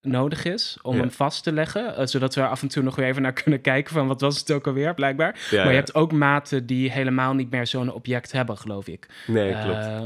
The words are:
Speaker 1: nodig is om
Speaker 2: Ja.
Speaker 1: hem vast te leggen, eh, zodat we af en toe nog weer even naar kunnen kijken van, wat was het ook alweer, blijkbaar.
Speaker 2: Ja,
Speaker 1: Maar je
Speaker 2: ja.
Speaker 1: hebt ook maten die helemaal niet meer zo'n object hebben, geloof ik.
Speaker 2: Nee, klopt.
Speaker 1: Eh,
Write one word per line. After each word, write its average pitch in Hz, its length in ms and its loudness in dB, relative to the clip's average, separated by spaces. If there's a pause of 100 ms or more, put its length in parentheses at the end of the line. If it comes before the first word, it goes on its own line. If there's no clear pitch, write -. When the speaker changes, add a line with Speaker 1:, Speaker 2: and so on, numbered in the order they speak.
Speaker 1:
nodig 139 420 0
is - 380 -4
om 127 120 -2
Speaker 2:
Ja. 127 60 2
Speaker 1:
hem 123 100 0
vast 143 320 -2
te 165 100 -2
leggen, 160 440 -2
eh, 131 100 0
zodat 131 280 0
we 131 120 2
af 127 160 -4
en 139 60 -2
toe 135 140 -2
nog 131 140 -2
weer 131 100 2
even 131 160 0
naar 131 100 0
kunnen 139 280 2
kijken 139 320 2
van, 151 140 2
wat 131 140 -2
was 143 180 2
het - 140 -4
ook 143 140 -2
alweer, 143 280 0
blijkbaar. 143 560 0
Speaker 2:
Ja, 107 60 4
Speaker 1:
Maar 98 100 6
je - 40 6
Speaker 2:
ja. 127 60 6
Speaker 1:
hebt 139 180 0
ook 160 180 4
maten 143 540 2
die 127 240 0
helemaal 131 440 0
niet 131 160 -2
meer 120 160 -2
zo'n 127 260 -2
object 120 400 -6
hebben, 120 260 -2
geloof 101 280 -10
ik. - 400 -16
Speaker 2:
Nee, 107 260 2
klopt. 107 340 -4
Speaker 1:
Eh, 110 200 -6